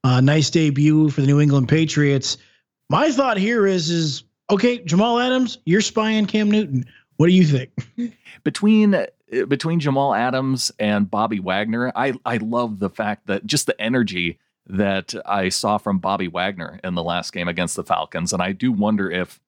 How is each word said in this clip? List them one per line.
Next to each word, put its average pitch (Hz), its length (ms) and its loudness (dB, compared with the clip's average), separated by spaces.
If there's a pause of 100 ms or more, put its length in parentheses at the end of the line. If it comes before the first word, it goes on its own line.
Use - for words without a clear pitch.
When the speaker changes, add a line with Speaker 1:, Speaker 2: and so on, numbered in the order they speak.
Speaker 1:
uh, 127 160 2
nice 147 300 2
debut 151 600 2
for 143 120 -2
the 135 60 2
New 143 120 4
England 139 300 2
Patriots. 147 680 0 (520)
My 294 200 2
thought 247 280 0
here 208 280 2
is, 180 240 0
is, 160 360 -2 (240)
okay, 240 300 2
Jamal 214 400 2
Adams, 254 440 0
you're 180 160 4
spying 220 460 0
Cam 208 260 0
Newton. 147 340 0 (300)
What 160 120 4
do 180 60 6
you 185 120 8
think? 135 260 0 (260)
<laughs> - 460 -12
Speaker 2:
Between, 208 500 4
uh, 131 120 0 (420)
between 160 320 0
Jamal 139 340 0
Adams 127 560 -2 (100)
and 104 300 0
Bobby 107 300 -2
Wagner, 110 560 -2
I, 131 180 -2 (120)
I 120 120 -2
love 110 420 -4
the 98 100 -2
fact 104 380 -6
that 101 180 -4
just 131 220 -2
the - 140 -12
energy 95 560 -2 (300)
that 98 460 -2 (120)
I 98 240 -2
saw 104 280 -2
from 98 220 -2
Bobby 92 280 -4
Wagner 90 560 -6
in 90 120 -6
the 85 80 -4
last 87 300 -6
game 87 140 -6
against 87 280 -4
the 82 80 -8
Falcons. 82 480 -4
And 90 100 -4
I 95 120 -2
do 123 180 -2
wonder 101 400 -2
if 90 360 -6